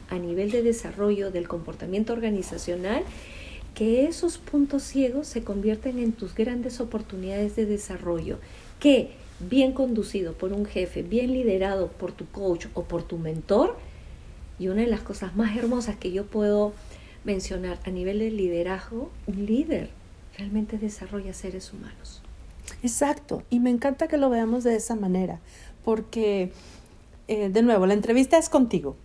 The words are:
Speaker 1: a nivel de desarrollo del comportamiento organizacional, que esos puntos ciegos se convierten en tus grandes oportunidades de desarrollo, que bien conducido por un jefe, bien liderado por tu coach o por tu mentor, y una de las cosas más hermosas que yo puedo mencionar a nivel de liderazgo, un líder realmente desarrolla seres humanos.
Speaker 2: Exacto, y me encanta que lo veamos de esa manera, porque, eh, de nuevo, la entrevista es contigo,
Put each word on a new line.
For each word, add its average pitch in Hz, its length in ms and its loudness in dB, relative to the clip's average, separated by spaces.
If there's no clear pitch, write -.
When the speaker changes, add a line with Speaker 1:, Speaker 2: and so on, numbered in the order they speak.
Speaker 1:
a 185 100 -4
nivel 180 320 -2
de 233 100 2
desarrollo 202 720 0
del 175 160 -4
comportamiento 175 640 -4
organizacional, 202 920 -2
que 233 340 4
esos 339 300 -2
puntos 277 460 2
ciegos 269 440 0
se 226 180 -4
convierten 214 540 0
en 226 120 2
tus 190 240 -6
grandes 247 460 -2
oportunidades 208 760 -4
de 220 100 2
desarrollo, 175 760 -4
que 277 300 8
bien 262 320 4
conducido 208 600 0
por 190 180 -4
un 202 140 0
jefe, 180 360 -4
bien 233 300 0
liderado 196 560 2
por 175 240 -8
tu - 140 -12
coach 180 480 -2
o 175 100 -6
por 170 200 -4
tu 170 140 -8
mentor, 165 600 2
y 185 80 -2
una 196 140 2
de 240 60 4
las 214 140 2
cosas 190 360 -8
más 220 180 2
hermosas 233 400 0
que 180 160 -6
yo 196 140 -2
puedo 208 480 2
mencionar 185 640 -4
a 190 60 -4
nivel 185 280 -2
de 220 120 0
liderazgo, 190 800 -2
un 202 180 -2
líder 240 460 0
realmente 208 400 -4
desarrolla 202 560 -8
seres 185 380 -10
humanos. - 500 -16
Speaker 2:
Exacto, 277 680 0
y 240 100 4
me 247 100 4
encanta 269 380 2
que 320 100 0
lo 269 120 4
veamos 233 340 2
de 233 120 4
esa 220 200 -2
manera, 185 440 0
porque, 220 680 0
eh, 208 220 0
de 208 120 6
nuevo, 220 240 8
la 196 80 8
entrevista 240 440 6
es 320 120 4
contigo, 202 540 4